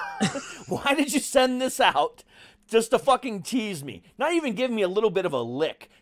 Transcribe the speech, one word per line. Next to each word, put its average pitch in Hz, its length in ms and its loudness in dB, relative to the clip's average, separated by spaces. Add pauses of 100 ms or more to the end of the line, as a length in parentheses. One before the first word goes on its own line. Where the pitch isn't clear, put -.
(200)
<laughs> - 480 -6
Why - 280 0
did 294 180 0
you 294 60 0
send 254 420 2
this 254 180 -2
out 165 440 2 (440)
just 226 220 2
to 247 80 4
fucking 226 460 0
tease 208 400 -4
me? 131 180 -12 (160)
Not 302 160 0
even 302 220 0
give 247 160 -2
me 220 100 0
a 185 60 4
little 208 240 2
bit 185 140 0
of 160 80 -2
a 127 80 0
lick. 127 480 -4 (120)